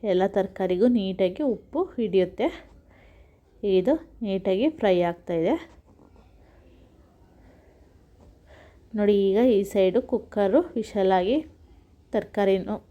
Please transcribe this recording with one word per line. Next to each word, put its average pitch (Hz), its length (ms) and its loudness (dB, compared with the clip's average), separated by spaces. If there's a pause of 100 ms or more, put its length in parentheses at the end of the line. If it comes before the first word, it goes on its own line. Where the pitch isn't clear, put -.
(140)
ಎಲ್ಲ 185 100 2 (140)
ತರಕಾರಿಗೂ 190 600 0
ನೀಟಾಗಿ 190 460 -2 (120)
ಉಪ್ಪು - 280 -6 (160)
ಹಿಡಿಯುತ್ತೆ. 190 480 0 (1160)
ಇದು 196 320 2 (300)
ನೀಟಾಗಿ 190 420 -2 (120)
ಫ್ರೈ 196 160 2 (160)
ಆಗ್ತಾಯಿದೆ 175 440 -2 (3500)
ನೋಡಿ. 208 180 4 (120)
ಈಗ 190 100 2 (200)
ಈ 202 40 2 (140)
ಸೈಡು 185 260 2 (120)
ಕುಕ್ಕರು 208 480 0 (180)
ವಿಶಾಲಾಗಿ 190 580 0 (760)
ತರಕಾರಿನೂ 196 640 -2 (140)